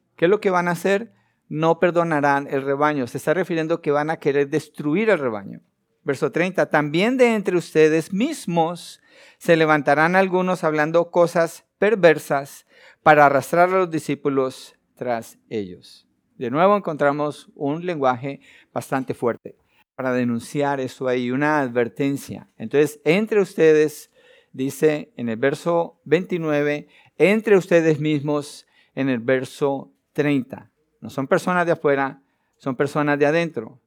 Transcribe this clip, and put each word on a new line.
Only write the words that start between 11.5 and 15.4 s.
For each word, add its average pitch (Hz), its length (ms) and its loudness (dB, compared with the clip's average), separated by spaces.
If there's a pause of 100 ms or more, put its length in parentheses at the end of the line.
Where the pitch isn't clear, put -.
perversas 160 880 2 (340)
para 147 240 8
arrastrar 143 440 4
a 185 100 2
los 185 100 0
discípulos 139 840 -4 (200)
tras 117 440 -8 (100)